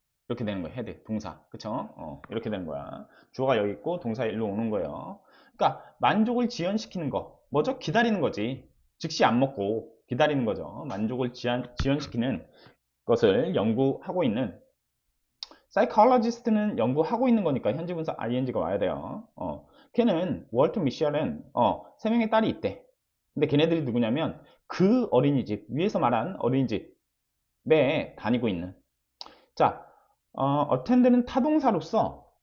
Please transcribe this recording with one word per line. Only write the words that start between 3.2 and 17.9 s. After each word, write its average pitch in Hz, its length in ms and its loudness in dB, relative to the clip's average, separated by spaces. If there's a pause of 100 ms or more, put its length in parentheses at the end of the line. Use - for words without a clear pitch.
주어가 131 240 0
여기 104 140 0
있고 165 280 -6
동사 113 260 -4
일로 110 220 -4
오는 110 220 -4
거예요. 90 500 -6 (380)
그러니까 147 260 0 (160)
만족을 220 500 2
지연시키는 175 600 -4
거, - 300 -6 (100)
뭐죠? 156 300 0
기다리는 214 420 0
거지. 117 460 -4 (300)
즉시 - 280 0
안 120 140 4
먹고 110 520 -2 (160)
기다리는 139 380 2
거죠. 95 420 -6
만족을 120 460 -4
지연, 120 480 -4
지연시키는 131 640 -2 (600)
것을 117 500 4
연구하고 135 680 0
있는. 110 340 -2 (1120)
사이콜로지스트는 214 1080 4
연구하고 156 520 2
있는 220 140 4
거니까 123 300 0
현재 170 200 -6